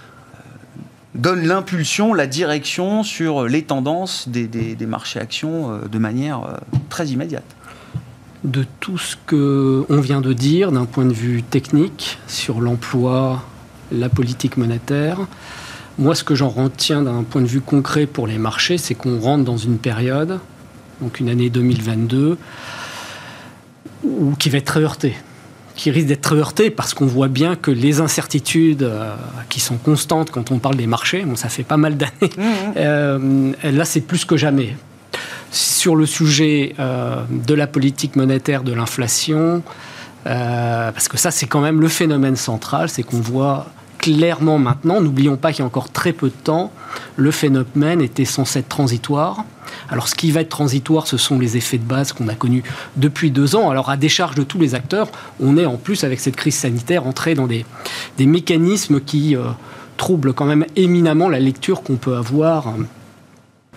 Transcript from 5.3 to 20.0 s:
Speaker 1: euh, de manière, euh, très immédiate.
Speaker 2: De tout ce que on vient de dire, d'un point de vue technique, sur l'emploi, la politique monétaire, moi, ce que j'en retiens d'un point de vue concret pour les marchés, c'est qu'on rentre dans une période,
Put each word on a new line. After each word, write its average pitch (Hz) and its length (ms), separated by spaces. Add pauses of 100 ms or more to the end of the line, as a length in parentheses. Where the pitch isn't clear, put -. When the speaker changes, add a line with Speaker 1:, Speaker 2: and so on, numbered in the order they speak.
Speaker 1:
euh, 104 160
de 113 80
manière, 123 480
euh, - 80 (340)
très 165 200
immédiate. 139 360 (1040)
Speaker 2:
De 131 200 (140)
tout 185 180
ce - 200 (100)
que 139 640
on 147 100
vient 139 220
de 131 100
dire, 151 400
d'un 127 140
point 127 200
de 123 80
vue 120 300
technique, - 760 (100)
sur - 340
l'emploi, 127 840 (480)
la 123 160
politique 123 480
monétaire, 143 640 (840)
moi, 147 160
ce - 80
que 156 100
j'en 135 160
retiens 131 540
d'un 120 180
point 123 220
de - 20
vue 131 160
concret 143 460
pour 135 180
les 110 140
marchés, 110 400
c'est - 160
qu'on 123 240
rentre 135 240
dans 120 140
une 113 200
période, 131 640 (600)